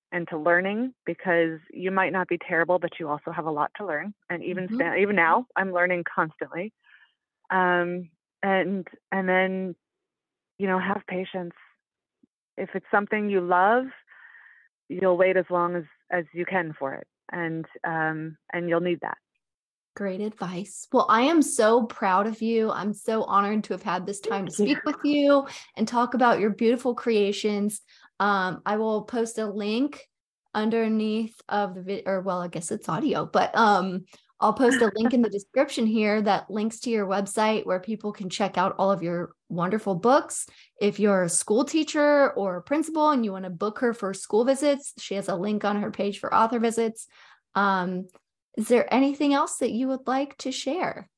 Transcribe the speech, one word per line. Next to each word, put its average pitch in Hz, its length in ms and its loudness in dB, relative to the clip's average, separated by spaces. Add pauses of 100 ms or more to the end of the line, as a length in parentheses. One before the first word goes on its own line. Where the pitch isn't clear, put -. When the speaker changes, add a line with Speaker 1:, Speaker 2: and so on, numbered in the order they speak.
(120)
Speaker 1:
and 175 180 -6
to 170 80 -6
learning, 190 560 0 (120)
because 170 540 0 (120)
you 180 200 -6
might 190 220 0
not 185 140 -2
be 175 100 -2
terrible, 170 420 0
but 165 200 -4
you 160 100 -6
also 151 220 -6
have 165 140 -8
a 160 60 -2
lot 147 260 -2
to 208 80 -10
learn. 175 280 -6 (160)
And 170 140 -6
even 180 220 -6
Speaker 2:
Mm-hmm. 214 100 -8
Speaker 1:
sta-, 170 220 -2
even 202 180 2
now, 175 300 4 (100)
I'm 190 180 -2
learning 175 300 0 (100)
constantly. 160 600 -4 (760)
Um, 180 600 0 (340)
and, 190 440 0 (240)
and 190 160 0
then, 185 480 0 (840)
you 196 80 -2
know, 185 120 0
have 190 300 -2
patience. 180 440 -6 (1040)
If 196 200 -8
it's 185 160 -6
something 208 380 0
you 190 120 2
love, 190 440 4 (1040)
you'll 180 300 2
wait 185 200 4
as 175 120 2
long 175 260 0
as, 170 80 -4 (280)
as 175 120 -2 (100)
you 170 120 -6
can 170 320 -2
for 139 160 -6
it. - 140 -14 (240)
And, 160 340 -6 (200)
um, 160 520 -2 (160)
and 175 160 -4
you'll 170 100 2
need 175 220 0
that. - 160 -8 (800)
Speaker 2:
Great 196 260 -6
advice. 196 720 -8
Well, 254 160 4
I 226 140 4
am 311 180 4
so 233 460 4
proud 196 400 0
of 220 140 -6
you. 220 300 0
I'm 202 220 -4
so 220 300 -2
honored 202 420 0
to - 80 -6
have 185 100 -6
had 180 220 -2
this 202 160 -8
time 196 240 -4
to 180 60 -8
Speaker 1:
Thank 208 180 2
you. 285 60 4
Speaker 2:
speak - 100 -8
with 294 180 -2
you 285 440 4 (280)
and 220 120 0
talk 240 260 0
about 240 260 4
your 208 120 2
beautiful 240 420 0
creations. 208 880 0 (380)
Um, 190 460 0
I 208 120 0
will 214 240 0
post 226 380 -4
a 220 80 -2
link 214 520 -2 (540)
underneath 220 960 0
of 202 240 0
the 185 80 -12
vid-, 190 240 -8
or, 190 160 -2
well, 180 200 -2
I 175 80 -6
guess 165 220 -8
it's 214 160 -8
audio, 170 380 -2
but, 180 320 2
um, 190 480 4 (340)
I'll 214 140 2
post 247 280 4
a 220 140 4
link 233 180 2
in 247 80 4
the 220 80 2
Speaker 1:
<laughs> 196 80 -4
Speaker 2:
description 254 500 0
here 214 340 2
that 202 280 2
links 214 320 -4
to - 80 -6
your 214 180 0
website 208 580 0
where 185 140 0
people 208 320 -6
can 190 180 -10
check 190 280 -2
out 185 200 0
all 196 140 2
of 185 100 0
your 175 300 -4 (180)
wonderful 185 460 -2
books. 262 500 2 (340)
If 202 200 0
you're 196 240 4
a 175 60 0
school 214 340 2
teacher 294 720 2
or 196 240 -2
a 175 40 -8
principal 302 480 0
and 254 160 2
you 202 60 -2
wanna 190 180 -8
book 202 300 -4
her 233 140 0
for 196 200 -6
school 214 320 0
visits, 277 540 0
she - 160 -8
has 196 120 -4
a 208 80 -2
link 202 300 -2
on 208 160 0
her 214 100 -4
page 202 280 -4
for - 140 -4
author 226 260 4
visits. 226 480 -2 (480)
Um, 190 520 0 (500)
is 220 100 -4
there 240 260 4
anything 285 400 2
else 302 240 0
that 247 140 0
you 247 160 -2
would 262 200 -4
like 269 320 -2
to 262 120 -6
share? 277 680 -6